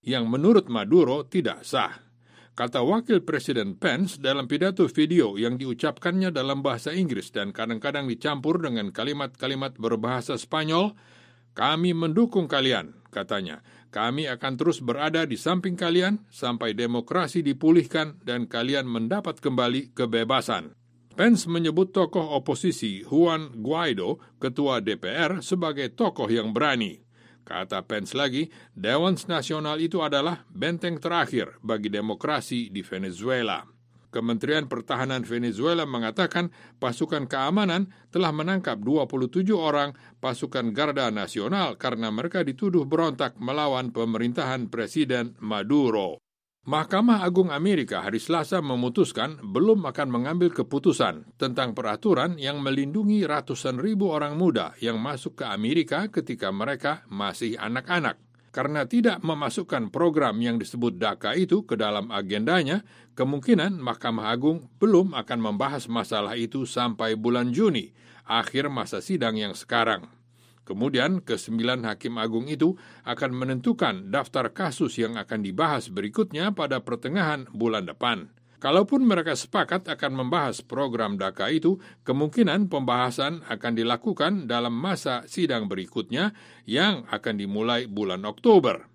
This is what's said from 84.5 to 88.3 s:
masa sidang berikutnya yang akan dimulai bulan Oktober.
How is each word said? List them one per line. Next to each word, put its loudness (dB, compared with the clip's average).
masa -4
sidang -2
berikutnya -2
yang 0
akan -2
dimulai 0
bulan -2
Oktober. 4